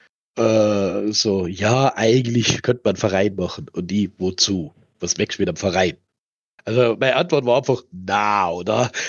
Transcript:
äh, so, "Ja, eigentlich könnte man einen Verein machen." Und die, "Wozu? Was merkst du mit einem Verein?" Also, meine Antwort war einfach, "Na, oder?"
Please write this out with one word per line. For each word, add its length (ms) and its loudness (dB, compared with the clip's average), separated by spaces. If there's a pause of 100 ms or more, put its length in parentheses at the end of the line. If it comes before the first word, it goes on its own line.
(380)
äh, 760 2
so, 360 0
"Ja, 480 0
eigentlich 640 2
könnte 220 -2
man 80 2
einen 80 -4
Verein 360 0
machen." 380 -8
Und 180 -6
die, 260 0
"Wozu? 560 -2 (260)
Was 180 -6
merkst 200 -4
du 40 -2
mit 80 0
einem 80 -4
Verein?" 400 0 (680)
Also, 340 2
meine 160 2
Antwort 300 0
war 120 4
einfach, 340 0
"Na, 600 0
oder?" 400 0 (180)